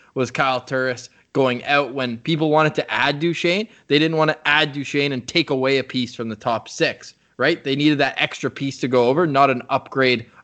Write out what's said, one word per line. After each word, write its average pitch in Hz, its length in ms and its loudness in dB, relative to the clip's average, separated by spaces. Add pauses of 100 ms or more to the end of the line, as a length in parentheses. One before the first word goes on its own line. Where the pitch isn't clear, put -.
(140)
was 123 180 -2
Kyle 131 300 -2
Turris 127 480 -4 (240)
going 127 320 2
out 139 280 0
when 123 260 -4
people 156 320 0
wanted 151 240 4
to - 180 -4
add 139 260 0
Duchesne. 175 480 -2 (200)
They 143 120 4
didn't 160 180 0
wanna 156 280 2
add 151 260 2
Duchesne 143 400 -2
and 127 160 -6
take 160 220 -2
away 135 300 2
a 127 40 -2
piece 127 320 -6
from 113 140 -8
the 107 80 -8
top 113 320 -4
six, - 460 -4 (220)
right? 160 240 0
They 139 140 -2
needed 147 220 2
that 135 200 0
extra 147 340 -4
piece 139 280 -6
to 143 80 -2
go 123 220 4
over, 165 180 2
not 139 220 4
an 123 200 -2
upgrade 127 580 0 (160)